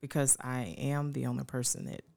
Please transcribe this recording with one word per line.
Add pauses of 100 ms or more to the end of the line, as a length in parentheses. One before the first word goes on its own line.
because
I
am
the
only
person
that (140)